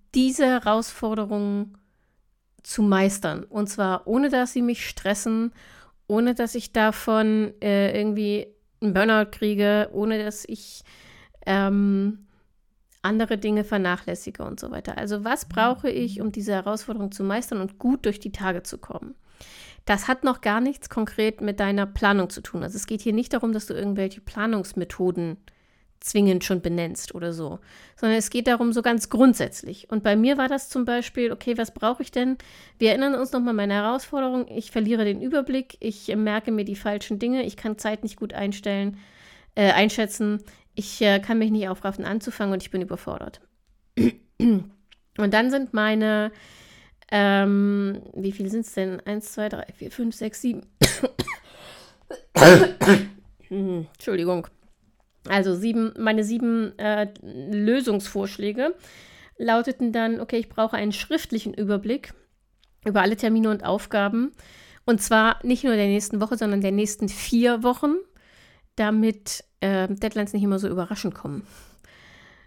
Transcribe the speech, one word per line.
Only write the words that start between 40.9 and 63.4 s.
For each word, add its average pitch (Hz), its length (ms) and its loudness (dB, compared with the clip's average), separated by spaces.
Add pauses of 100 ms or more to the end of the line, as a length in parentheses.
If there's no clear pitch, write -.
äh, 196 180 6
kann 226 200 0
mich 220 120 2
nicht 214 160 0
aufraffen, 190 380 -6
anzufangen 208 480 -4
und 185 100 -4
ich - 80 -14
bin 185 100 -4
überfordert. - 600 -10 (560)
<clears throat> - 420 0
Und - 920 0
dann 233 180 4
sind 269 220 -2
meine, 214 580 2 (800)
ähm, 202 920 2 (120)
wie 196 180 -4
viel 196 180 -6
sind's 220 240 -6
denn? 190 280 -4
Eins, 208 320 -8
zwei, 214 160 -4
drei, - 160 -10 (100)
vier, - 160 -14
fünf, 233 240 -4
sechs, 214 260 -10
sieben. 240 240 -4 (1700)
<coughs> - 1160 8
Entschuldigung. 180 960 -4 (800)
Also 190 280 2
sieben, 220 420 -2
meine 220 260 2
sieben, 226 560 -2
äh, 208 280 0 (140)
Lösungsvorschläge 208 1500 -2 (640)
lauteten 233 540 0
dann, 226 280 -2
okay, 226 180 -4
ich 226 120 -4
brauche 226 280 -2
einen 208 160 -2
schriftlichen - 600 -4
Überblick 208 600 -4 (720)
über 208 160 2
alle 202 160 2
Termine 220 320 2